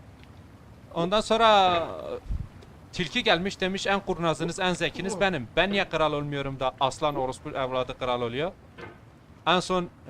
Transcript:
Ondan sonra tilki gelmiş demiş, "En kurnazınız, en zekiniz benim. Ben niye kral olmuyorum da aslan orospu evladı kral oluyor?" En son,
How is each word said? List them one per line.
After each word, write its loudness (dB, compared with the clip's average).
Ondan 0
sonra 6
tilki -4
gelmiş 2
demiş, -2
"En 2
kurnazınız, -2
en 2
zekiniz -4
benim. 0
Ben 4
niye 0
kral 2
olmuyorum -4
da -2
aslan 0
orospu -4
evladı -4
kral -2
oluyor?" -4
En 4
son, -2